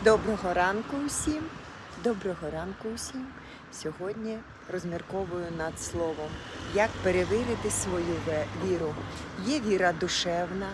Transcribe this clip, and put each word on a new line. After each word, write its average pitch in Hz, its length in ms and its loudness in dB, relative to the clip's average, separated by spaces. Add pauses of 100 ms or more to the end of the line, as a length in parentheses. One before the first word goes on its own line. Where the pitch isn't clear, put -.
Доброго 208 500 6
ранку 196 420 2 (100)
усім! 302 360 0 (600)
Доброго 185 480 0
ранку 190 420 -6
усім! 262 320 -6 (460)
Сьогодні 208 680 -6 (340)
розмірковую 175 760 -4 (120)
над 160 220 -4
словом, 160 480 -2 (460)
як 208 160 6 (120)
перевірити 202 680 2
свою 170 440 0 (120)
ве-, 151 200 2 (180)
віру. 165 300 2 (520)
Є 285 140 4
віра 185 320 6
душевна 175 800 0